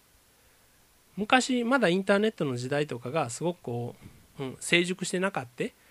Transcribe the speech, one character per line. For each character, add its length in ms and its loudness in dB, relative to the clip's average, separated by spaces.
昔、 480 2
ま 160 2
だ 80 4
イ 80 4
ン 80 0
タ 120 4
ー 40 4
ネ 80 2
ッ 40 0
ト 120 -4
の 140 0
時 120 -6
代 160 0
と 140 -8
か 100 -10
が 200 -2
す 140 -8
ご 100 0
く 80 -20
こ 340 -6
う、 60 -8
う 40 -4
ん、 120 -10
成 240 2
熟 220 -4
し 40 -6
て 120 -2
な 100 0
か 120 -4
っ 20 -12
て、 280 -6